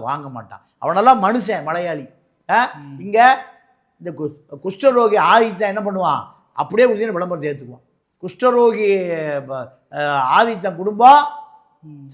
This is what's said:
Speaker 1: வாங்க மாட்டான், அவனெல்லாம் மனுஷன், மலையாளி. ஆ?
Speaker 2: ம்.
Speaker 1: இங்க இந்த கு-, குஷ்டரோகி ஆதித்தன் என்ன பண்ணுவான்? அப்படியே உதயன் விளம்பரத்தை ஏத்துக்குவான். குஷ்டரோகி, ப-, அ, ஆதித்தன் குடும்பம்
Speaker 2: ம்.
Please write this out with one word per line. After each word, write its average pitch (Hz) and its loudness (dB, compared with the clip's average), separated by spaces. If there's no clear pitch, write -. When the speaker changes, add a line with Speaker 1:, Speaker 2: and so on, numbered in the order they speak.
Speaker 1:
வாங்க 143 -8
மாட்டான், 110 -18
அவனெல்லாம் 208 4
மனுஷன், 196 -2
மலையாளி. 165 -6
ஆ? 208 2
Speaker 2:
ம். 139 -20
Speaker 1:
இங்க 202 -2
இந்த 170 -14
கு-, 147 -8
குஷ்டரோகி 220 2
ஆதித்தன் 208 2
என்ன 208 -6
பண்ணுவான்? 175 -4
அப்படியே 202 2
உதயன் 214 -4
விளம்பரத்தை 170 -6
ஏத்துக்குவான். 127 -14
குஷ்டரோகி, 226 2
ப-, 131 -10
அ, 147 -4
ஆதித்தன் 196 -2
குடும்பம் 254 6
Speaker 2:
ம். 147 -20